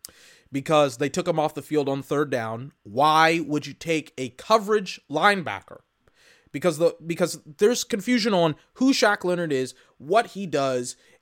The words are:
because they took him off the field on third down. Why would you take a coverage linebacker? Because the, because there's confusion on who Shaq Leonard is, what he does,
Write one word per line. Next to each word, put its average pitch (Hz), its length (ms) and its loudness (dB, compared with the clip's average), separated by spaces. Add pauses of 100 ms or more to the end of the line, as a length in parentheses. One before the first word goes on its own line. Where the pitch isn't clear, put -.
(520)
because 139 460 0
they 143 100 0
took 170 180 -4
him 160 140 0
off 156 140 -2
the 147 80 -10
field 147 260 -2
on 139 140 -4
third 147 260 -2
down. 120 440 -6 (100)
Why 156 580 4
would 143 260 -4
you 139 60 -14
take 160 460 -4
a 131 120 -6
coverage 214 720 -2 (100)
linebacker? 156 680 -2 (720)
Because 147 260 0
the, 165 160 2 (100)
because 165 400 -2
there's 208 400 2
confusion 226 480 0
on 165 220 2 (200)
who 262 180 4
Shaq 208 320 2
Leonard 175 280 -2
is, 131 220 -2 (240)
what 196 300 0
he 196 180 -10
does, 135 480 -2 (280)